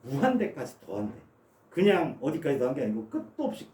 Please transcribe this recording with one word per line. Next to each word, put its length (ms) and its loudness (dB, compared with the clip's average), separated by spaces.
무한대까지 760 0
더한대. 340 -6
그냥 500 4
어디까지 380 0
더한 160 2
게 100 -2
아니고 240 -4
끝도 360 -6
없이 300 -6